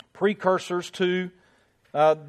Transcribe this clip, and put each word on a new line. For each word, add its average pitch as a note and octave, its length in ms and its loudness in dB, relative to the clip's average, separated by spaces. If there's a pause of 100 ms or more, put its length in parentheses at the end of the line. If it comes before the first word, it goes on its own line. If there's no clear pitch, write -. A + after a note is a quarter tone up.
(120)
precursors F3+ 800 -2
to, F3+ 380 -2 (640)
uh, D#3 220 6 (140)